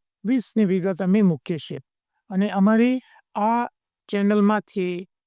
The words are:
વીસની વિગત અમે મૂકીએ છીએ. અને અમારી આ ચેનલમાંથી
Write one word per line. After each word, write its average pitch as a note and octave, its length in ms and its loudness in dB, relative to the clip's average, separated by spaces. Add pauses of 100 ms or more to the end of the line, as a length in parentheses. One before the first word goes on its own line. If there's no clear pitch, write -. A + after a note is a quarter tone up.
(240)
વીસની A3 400 0
વિગત F#3 380 -2
અમે F#3+ 200 2
મૂકીએ E3+ 360 0
છીએ. C3+ 200 -12 (520)
અને G3 200 -2
અમારી A3+ 500 2 (340)
આ A3+ 320 0 (420)
ચેનલમાંથી G3+ 960 0 (200)